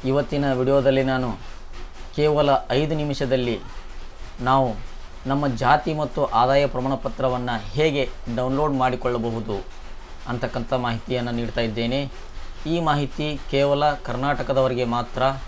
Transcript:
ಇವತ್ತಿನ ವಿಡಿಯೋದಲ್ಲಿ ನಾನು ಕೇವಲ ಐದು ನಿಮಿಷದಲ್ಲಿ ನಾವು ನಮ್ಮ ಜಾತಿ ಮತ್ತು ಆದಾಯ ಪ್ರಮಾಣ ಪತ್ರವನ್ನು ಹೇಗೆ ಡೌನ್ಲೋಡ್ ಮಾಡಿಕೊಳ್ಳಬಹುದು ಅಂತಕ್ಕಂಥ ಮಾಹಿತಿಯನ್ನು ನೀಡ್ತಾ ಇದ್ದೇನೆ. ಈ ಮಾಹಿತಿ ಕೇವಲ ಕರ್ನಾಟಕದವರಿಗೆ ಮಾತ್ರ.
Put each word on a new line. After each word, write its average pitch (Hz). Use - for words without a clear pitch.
ಇವತ್ತಿನ 143
ವಿಡಿಯೋದಲ್ಲಿ 135
ನಾನು 127
ಕೇವಲ 147
ಐದು 151
ನಿಮಿಷದಲ್ಲಿ 131
ನಾವು 131
ನಮ್ಮ 143
ಜಾತಿ 147
ಮತ್ತು 147
ಆದಾಯ 139
ಪ್ರಮಾಣ 131
ಪತ್ರವನ್ನು 123
ಹೇಗೆ 143
ಡೌನ್ಲೋಡ್ 135
ಮಾಡಿಕೊಳ್ಳಬಹುದು 117
ಅಂತಕ್ಕಂಥ 120
ಮಾಹಿತಿಯನ್ನು 120
ನೀಡ್ತಾ 117
ಇದ್ದೇನೆ. 117
ಈ -
ಮಾಹಿತಿ 147
ಕೇವಲ 143
ಕರ್ನಾಟಕದವರಿಗೆ 127
ಮಾತ್ರ. 120